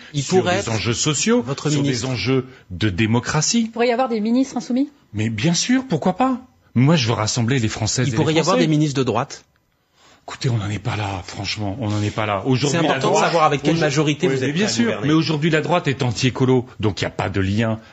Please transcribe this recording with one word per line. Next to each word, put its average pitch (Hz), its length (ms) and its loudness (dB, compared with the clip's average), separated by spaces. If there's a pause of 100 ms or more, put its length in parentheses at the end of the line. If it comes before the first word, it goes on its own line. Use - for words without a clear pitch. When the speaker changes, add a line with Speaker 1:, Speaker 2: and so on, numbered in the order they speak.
(140)
Speaker 1:
Il 147 80 -2
Speaker 2:
sur 180 180 2
Speaker 1:
pourrait 175 160 2
Speaker 2:
les 196 40 -2
Speaker 1:
être 196 140 -6
Speaker 2:
enjeux 107 200 -2
sociaux, 214 480 0
Speaker 1:
votre 143 280 -4
Speaker 2:
sur 147 120 0
Speaker 1:
ministre. 127 260 -2
Speaker 2:
des 131 60 -4
enjeux 127 340 0 (240)
de 92 180 -2
démocratie. 117 720 2
Speaker 3:
Il 226 100 -4
pourrait 240 160 0
y 247 60 2
avoir 247 160 0
des 226 100 -2
ministres 240 380 0
insoumis ? 254 320 -2 (240)
Speaker 2:
Mais 107 160 -2
bien 117 240 0
sûr, 254 340 0
pourquoi 180 300 0
pas ? 254 240 0 (340)
Moi, 139 220 6
je 120 100 0
veux 117 60 2
rassembler 110 460 0
les 110 100 0
Françaises 110 400 -2
Speaker 1:
Il - 40 -4
Speaker 2:
et 110 40 -2
Speaker 1:
pourrait 156 160 2
Speaker 2:
les 160 60 2
Speaker 1:
y - 20 2
avoir 160 140 2
Speaker 2:
Français. 254 120 2
Speaker 1:
des - 40 0
ministres 151 280 2
de 131 60 0
droite ? 117 400 -4 (840)
Speaker 2:
Écoutez, - 220 -4
on 117 80 0
n'en 101 120 -4
est 104 100 -6
pas 101 180 -6
là, 98 280 -6
franchement, 101 540 -8
on 107 100 -4
n'en 104 140 -2
est 104 100 -2
pas 110 140 -2
là. 101 180 -2
Aujourd'hui, 135 360 2
Speaker 1:
C'est 160 40 2
Speaker 2:
la 143 60 2
Speaker 1:
important 131 160 0
de - 60 2
Speaker 2:
droite, 156 120 4
Speaker 1:
savoir 160 200 4
avec 143 160 2
quelle 147 100 2
Speaker 2:
aujourd'hui, 165 140 0
Speaker 1:
majorité 151 420 0
Speaker 2:
oui, 135 80 2
Speaker 1:
vous 127 60 -2
Speaker 2:
mais - 80 0
Speaker 1:
êtes 147 40 -2
Speaker 2:
bien 185 120 0
Speaker 1:
prêt 196 80 -2
à - 20 -4
Speaker 2:
sûr, 233 100 2
Speaker 1:
gouverner. 107 220 -2
Speaker 2:
mais 151 60 4
aujourd'hui, 156 360 2
la 156 120 2
droite 170 260 0
est 139 160 -2
anti-écolo, 127 640 2 (140)
donc 98 200 -2
il - 40 -2
n'y - 20 -4
a 82 40 -6
pas 101 180 -4
de 98 100 -2
lien 110 400 0 (140)